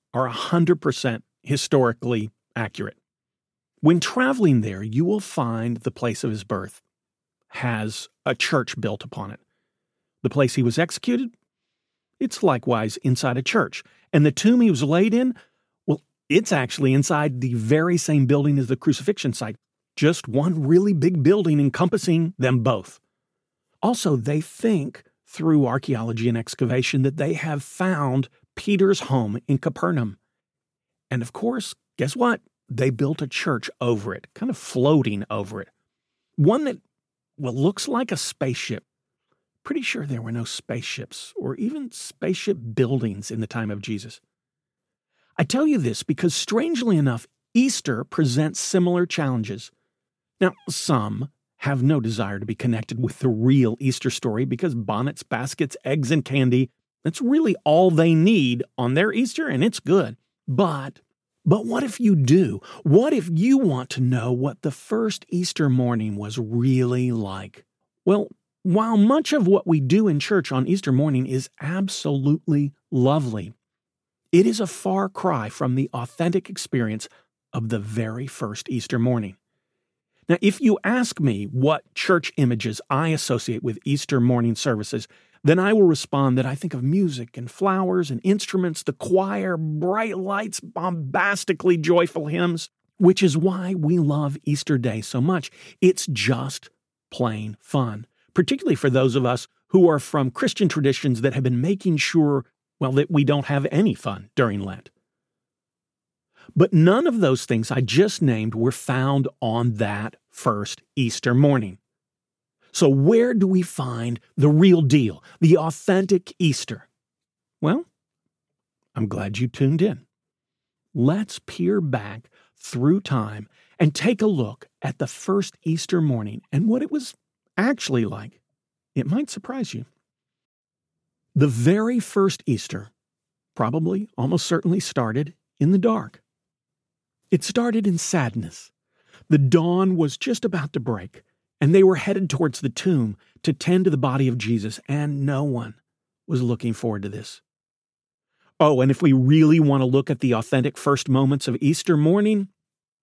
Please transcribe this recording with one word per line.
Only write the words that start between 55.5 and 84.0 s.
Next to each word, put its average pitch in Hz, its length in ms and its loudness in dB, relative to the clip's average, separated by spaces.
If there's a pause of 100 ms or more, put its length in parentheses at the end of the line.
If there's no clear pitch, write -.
eggs, 135 240 -2
and 151 160 0
candy, 127 460 2 (320)
that's - 180 -6
really 262 420 2
all 175 280 4
they 165 240 4
need 156 480 2 (120)
on 127 200 -2
their 196 180 0
Easter, 269 340 -4
and 135 160 0
it's 220 160 0
good. 143 380 0 (300)
But, 139 540 -2 (440)
but 208 200 2
what 240 180 -2
if 233 160 -8
you 214 160 4
do? 135 440 4 (240)
What 214 300 4
if 180 180 -2
you 220 260 4
want 143 340 -2
to 127 100 -4
know 123 320 0
what 131 280 -4
the 151 100 -4
first 220 580 -4
Easter 175 400 -2
morning 117 480 0
was 104 200 -8
really 123 720 0
like? 98 540 -8 (380)
Well, 208 240 2 (360)
while 214 340 2
much 254 340 4
of 262 160 2
what 196 200 2
we 165 120 4
do 175 280 2
in 147 120 2
church 180 320 -2
on 131 160 0
Easter 190 240 0
morning 131 360 2
is 131 220 -4 (120)
absolutely 147 1120 -2 (180)
lovely, 123 640 0 (760)
it 185 160 6
is 220 120 0
a 202 80 -2
far 190 400 -4
cry 151 420 -2
from 127 260 -4
the 135 180 -2
authentic 170 560 -4
experience 117 580 -6 (460)
of 113 160 -4
the 110 100 -2
very 110 480 -6
first - 400 -10
Easter 123 320 -4
morning. 113 380 -2 (920)
Now, 170 140 2
if 196 180 2
you 220 240 4
ask 240 360 -2
me 113 240 0
what 131 400 0 (100)
church - 440 0
images 120 520 0
I 151 200 0
associate 123 520 -2
with 113 240 -6
Easter 139 340 0